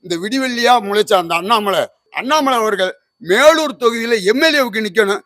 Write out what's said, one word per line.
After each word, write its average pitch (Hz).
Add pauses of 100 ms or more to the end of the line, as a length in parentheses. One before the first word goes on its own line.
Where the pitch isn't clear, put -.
இந்த 175
விடிவெள்ளியா 240 (140)
முளைச்ச 208 (100)
அந்த 165
அண்ணாமலை, 196 (360)
அண்ணாமலை 269
அவர்கள் 190 (380)
மேலூர் 285
தொகுதியில 233 (160)
எம் 269
எல் 302
ஏவுக்கு 220
நிக்கணும் 202